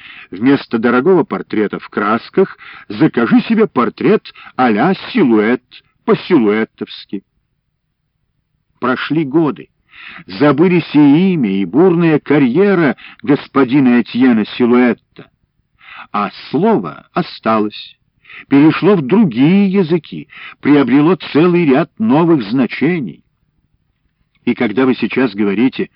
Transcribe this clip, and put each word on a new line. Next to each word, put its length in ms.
вместо 480
дорогого 460
портрета 560
в 80
красках 720
закажи 520
себе 260
портрет 680
а-ля 380
Силуэт, 540
по-силуэтовски. 1200
Прошли 460
годы. 460
Забылись 680
и 380
имя, 180
и 140
бурная 540
карьера 760
господина 800
Этьена 420
Силуэтта. 840
А 180
слово 640
осталось, 840
перешло 480
в 60
другие 720
языки, 560
приобрело 540
целый 320
ряд 340
новых 440
значений. 840
И 100
когда 300
вы 100
сейчас 380
говорите: 640